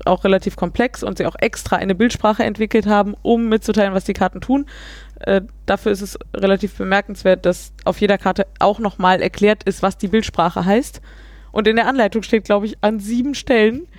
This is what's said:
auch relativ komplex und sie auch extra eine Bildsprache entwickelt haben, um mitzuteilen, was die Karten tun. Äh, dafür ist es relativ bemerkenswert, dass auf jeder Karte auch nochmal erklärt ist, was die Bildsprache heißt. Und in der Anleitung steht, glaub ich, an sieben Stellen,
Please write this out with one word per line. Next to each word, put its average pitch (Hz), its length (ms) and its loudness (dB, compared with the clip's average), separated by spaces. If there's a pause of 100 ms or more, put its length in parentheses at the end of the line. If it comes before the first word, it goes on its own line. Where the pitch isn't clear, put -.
auch - 200 2
relativ 190 320 0
komplex 233 480 -2
und 196 140 -6
sie 175 80 -2
auch 165 120 -6
extra - 380 -2
eine 185 180 -2
Bildsprache 220 480 0
entwickelt 214 440 0
haben, 202 360 2
um 233 260 2
mitzuteilen, 214 460 2
was 190 100 -2
die 208 80 -4
Karten 185 280 -2
tun. 277 260 0 (540)
Äh, 196 220 0 (240)
dafür 202 260 0
ist 190 100 -4
es - 160 -12 (160)
relativ 196 400 0
bemerkenswert, 190 720 0
dass - 260 -4 (120)
auf - 160 -2
jeder 202 180 2
Karte 190 280 -2 (120)
auch 208 220 2
nochmal 185 420 2
erklärt 208 420 0
ist, - 180 -4
was 190 160 0
die 202 100 -4
Bildsprache 185 560 0
heißt. 208 360 0 (520)
Und 208 160 0
in 220 80 2
der 233 100 2
Anleitung 226 360 0
steht, - 220 0
glaub 208 200 0
ich, 214 160 -8
an 214 200 0
sieben 240 340 -2
Stellen, 233 520 0 (120)